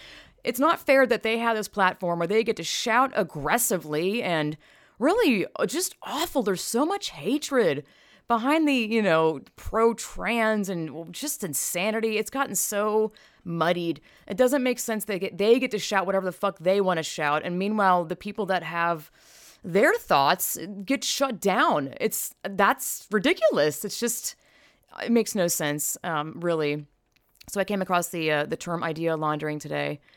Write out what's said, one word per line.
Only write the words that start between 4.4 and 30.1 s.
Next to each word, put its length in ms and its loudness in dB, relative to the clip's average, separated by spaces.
really, 480 2
uh, 80 0
just 380 -4
awful. 400 -2
There's 180 -2
so 240 -2
much 240 -2
hatred 760 0
behind 400 2
the, 60 4
you 260 2
know, 400 4
pro-trans 1120 0
and 440 -6
just 300 -8
insanity. 760 -2
It's 120 -4
gotten 240 -4
so 580 0
muddied. 580 0
It 80 -8
doesn't 260 4
make 160 -2
sense 260 -6
they 140 -4
get, 180 -6
they 220 6
get 140 -2
to 60 -2
shout 280 -2
whatever 200 0
the 40 -2
fuck 280 -4
they 220 2
wanna 220 2
shout. 400 0
And 160 -4
meanwhile, 460 2
the 100 -6
people 320 -6
that 160 0
have 480 -2
their 300 4
thoughts 640 2
get 180 -2
shut 380 -2
down. 600 0
It's, 340 -4
that's 640 0
ridiculous. 720 2
It's 140 -8
just, 380 -4
it 80 -2
makes 240 2
no 140 2
sense, 560 -2
um, 340 -4
really. 480 -2
So 120 -2
I 40 0
came 180 -2
across 260 0
the, 220 -2
uh, 160 2
the 100 -4
term 280 -6
idea 320 -2
laundering 420 -2
today. 420 -6